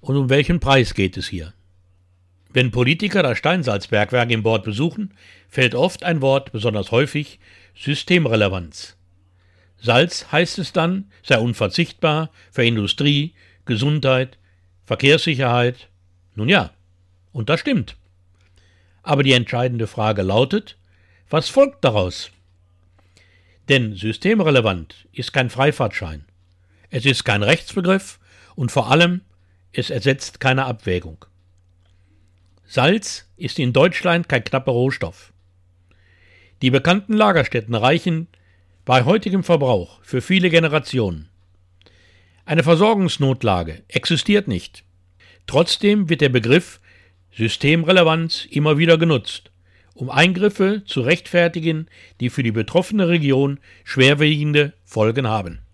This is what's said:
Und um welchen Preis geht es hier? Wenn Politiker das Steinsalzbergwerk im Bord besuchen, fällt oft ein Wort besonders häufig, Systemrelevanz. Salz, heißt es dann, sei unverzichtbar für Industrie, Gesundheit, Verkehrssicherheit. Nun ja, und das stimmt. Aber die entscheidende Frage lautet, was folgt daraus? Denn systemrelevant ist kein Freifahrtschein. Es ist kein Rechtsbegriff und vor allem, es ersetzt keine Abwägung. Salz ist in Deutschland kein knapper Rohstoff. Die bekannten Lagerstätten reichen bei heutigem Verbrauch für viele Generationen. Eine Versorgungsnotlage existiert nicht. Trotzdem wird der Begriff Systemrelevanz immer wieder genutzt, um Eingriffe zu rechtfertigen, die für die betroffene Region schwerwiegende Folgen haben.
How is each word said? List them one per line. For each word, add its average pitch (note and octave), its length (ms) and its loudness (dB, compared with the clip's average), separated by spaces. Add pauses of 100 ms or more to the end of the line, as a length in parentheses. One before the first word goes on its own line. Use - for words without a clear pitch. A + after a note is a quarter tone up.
Und C3+ 160 -2
um C3+ 120 0
welchen C#3+ 300 2
Preis C#3 360 2
geht F#2+ 220 -2
es F#2+ 120 -8
hier? E2 240 -10 (1000)
Wenn B2+ 200 0
Politiker D#3+ 500 0
das B2 160 0
Steinsalzbergwerk A#2+ 920 0
im A2 120 0
Bord A2 220 0
besuchen, A2 500 -4 (340)
fällt B2 280 -2
oft D#3 260 -2
ein E3+ 180 -2
Wort C3+ 300 0
besonders G#2 400 -4
häufig, C#3+ 480 -2 (380)
Systemrelevanz. A2 1200 -2 (840)
Salz, B2 520 0
heißt E3 260 -2
es F#3 140 -8
dann, F3+ 380 -2 (120)
sei B2+ 160 2
unverzichtbar D3+ 920 -2 (200)
für B2+ 140 -2
Industrie, C#3+ 680 0 (300)
Gesundheit, C3 720 -2 (480)
Verkehrssicherheit. B2 1040 0 (460)
Nun G#2+ 140 -4
ja, E3+ 240 2 (600)
und A2+ 160 -8
das D#3 120 0
stimmt. G3+ 360 -4 (1080)
Aber C#3+ 200 0
die C3+ 100 4
entscheidende A#2+ 540 0
Frage G#2+ 360 -2
lautet, B2 540 0 (540)
was D3+ 180 -2
folgt C#4 360 2
daraus? G#2 480 -2 (1400)
Denn A#2+ 260 0
systemrelevant A2 1160 0
ist - 200 -10
kein B2+ 180 -2
Freifahrtschein. A2 720 -2 (680)
Es B2 160 -4
ist C3 180 0
kein G#2 200 0
Rechtsbegriff F3+ 760 -2 (380)
und B2+ 160 -4
vor A#2 180 0
allem, F3 300 2 (520)
es - 180 -6
ersetzt C3+ 500 -4
keine C3+ 240 2
Abwägung. F2+ 600 -6 (1400)
Salz F3 680 -2
ist - 220 -8
in B2+ 140 0
Deutschland E3+ 560 2
kein A#2+ 160 -2
knapper C3+ 280 -2
Rohstoff. B2 600 -4 (1300)
Die C3 80 2
bekannten F3+ 440 0
Lagerstätten D3+ 600 0
reichen D#3+ 540 0 (560)
bei B2+ 200 4
heutigem F#3+ 400 0
Verbrauch B2+ 580 0
für - 180 -4
viele F#3 300 2
Generationen. C3+ 800 0 (1160)
Eine D#3+ 180 0
Versorgungsnotlage C#3 1300 2
existiert G3 600 0
nicht. - 360 -8 (600)
Trotzdem G3 640 0
wird D#3 120 0
der D3 80 4
Begriff B2+ 520 2 (560)
Systemrelevanz D#3+ 1120 0
immer D3+ 280 2
wieder E3 200 4
genutzt, D#3 520 -2 (440)
um C3 160 -10
Eingriffe F#3+ 760 0
zu - 160 -6
rechtfertigen, E3 840 0 (340)
die A#2+ 100 -2
für - 120 -4
die A#2 100 0
betroffene F3 560 0
Region C#3 520 0 (240)
schwerwiegende D3 880 2 (100)
Folgen A2+ 440 -2
haben. G2 320 -6 (140)